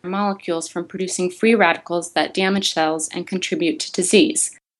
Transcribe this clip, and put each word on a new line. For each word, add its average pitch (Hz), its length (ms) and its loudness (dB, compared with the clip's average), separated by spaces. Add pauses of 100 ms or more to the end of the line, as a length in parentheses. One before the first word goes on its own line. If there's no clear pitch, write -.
molecules 190 640 -2
from 170 220 -8
producing 185 420 -4
free 220 240 2
radicals 170 600 0
that 165 200 0
damage 196 380 0
cells 156 380 0
and 180 180 -8
contribute 170 500 -2
to - 140 -10
disease. - 680 2 (220)